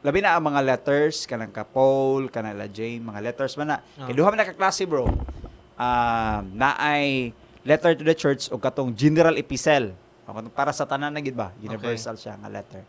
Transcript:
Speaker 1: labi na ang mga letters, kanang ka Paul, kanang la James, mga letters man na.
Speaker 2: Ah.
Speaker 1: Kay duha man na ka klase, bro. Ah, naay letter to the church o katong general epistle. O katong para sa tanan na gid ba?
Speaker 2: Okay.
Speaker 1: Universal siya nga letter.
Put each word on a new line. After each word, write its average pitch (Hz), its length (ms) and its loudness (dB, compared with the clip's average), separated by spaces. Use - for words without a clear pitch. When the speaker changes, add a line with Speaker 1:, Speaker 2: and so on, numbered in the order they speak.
Speaker 1:
labi 143 180 0
na 190 160 4
ang 165 80 2
mga 143 180 2
letters, 143 640 2
kanang 113 320 -8
ka 110 80 -8
Paul, 135 640 2
kanang 110 320 -6
la 104 80 -8
James, 113 320 -8
mga 107 240 -10
letters 131 320 -4
man 147 140 -4
na. 143 80 -2
Speaker 2:
Ah. 139 80 -16
Speaker 1:
Kay 127 160 -2
duha 175 80 6
man 214 80 4
na 214 80 2
ka 190 80 -2
klase, 190 320 0
bro. 143 240 0
Ah, 117 720 0
naay 135 880 0
letter 160 320 4
to 156 80 -10
the 156 100 4
church 143 380 0
o 127 80 -6
katong 131 320 -2
general 156 420 6
epistle. 135 640 0
O 107 100 -14
katong 110 160 -12
para 139 180 0
sa 139 140 -4
tanan 139 260 -4
na 147 140 -8
gid 139 100 -4
ba? 101 220 -6
Speaker 2:
Okay. 107 160 -12
Speaker 1:
Universal 113 440 -6
siya 104 200 -14
nga 104 160 -16
letter. - 380 -14